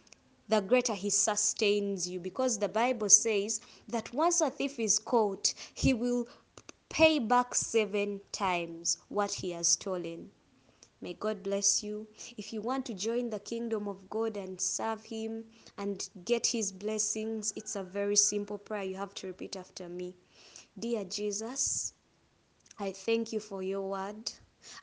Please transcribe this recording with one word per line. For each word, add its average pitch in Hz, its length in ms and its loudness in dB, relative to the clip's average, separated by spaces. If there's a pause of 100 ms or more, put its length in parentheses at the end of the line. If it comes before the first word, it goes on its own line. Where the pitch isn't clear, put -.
(480)
the 214 140 6
greater 240 320 4
he 196 160 0
sustains 202 1000 2
you, 180 140 -4
because 214 360 0
the 196 120 0
Bible 220 400 2
says 214 500 4 (300)
that 220 240 -4
once 330 260 4
a 302 100 4
thief 269 300 -2
is 220 180 2
caught, 208 560 2 (200)
he 269 200 4
will 247 320 0 (640)
pay 320 320 6
back 247 340 4
seven 208 680 0 (100)
times 170 640 -2 (120)
what 202 240 0
he 180 180 -4
has 170 160 -2
stolen. 175 640 -2 (680)
May 180 140 -6
God 208 300 -4
bless 196 400 2
you. 208 240 -6 (300)
If - 140 -10
you 220 80 -4
want 254 280 -2
to 240 80 -4
join 233 340 -2
the 214 100 -2
kingdom 220 480 -4
of 190 220 -8
God 220 260 -2
and 190 240 -6
serve 220 440 -2
him 226 400 -4 (340)
and 202 320 -4 (160)
get 233 220 2
his 208 240 0
blessings, 214 840 -2
it's - 200 -8
a 196 80 -4
very 202 320 0
simple 202 420 2
prayer 208 240 -6
you 190 140 -4
have 190 200 -6
to - 120 -10
repeat 185 280 -10
after 180 340 -12
me. 180 260 -6 (640)
"Dear 226 240 0
Jesus, 214 920 -4 (840)
I 196 140 -4
thank 226 380 0
you 220 80 0
for 196 220 -8
your 196 260 -2
word. 196 440 -6 (520)